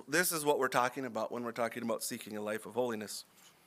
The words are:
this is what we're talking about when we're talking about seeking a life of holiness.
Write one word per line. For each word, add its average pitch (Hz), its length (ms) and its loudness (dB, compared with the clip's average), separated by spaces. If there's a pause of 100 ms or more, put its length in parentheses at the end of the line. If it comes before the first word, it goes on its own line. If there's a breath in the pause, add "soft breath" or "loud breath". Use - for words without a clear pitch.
this 165 240 2
is 156 120 0
what 147 160 6
we're 131 100 4
talking 127 360 2
about 110 260 -4
when 120 120 -4
we're 117 80 -4
talking 117 320 -2
about 113 200 0
seeking 110 340 -6
a 104 40 -4
life 107 240 -4
of 104 80 -10
holiness. 113 520 -2 (420)